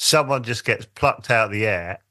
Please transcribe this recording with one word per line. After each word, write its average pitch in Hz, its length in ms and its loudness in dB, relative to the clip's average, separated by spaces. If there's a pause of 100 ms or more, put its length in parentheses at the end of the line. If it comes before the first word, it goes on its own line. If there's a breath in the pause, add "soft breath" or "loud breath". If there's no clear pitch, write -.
someone 139 400 2
just 117 240 -6
gets 113 220 -2
plucked - 420 -2
out 113 160 4
of 101 60 -4
the 104 160 -2
air, 90 320 -4 (120)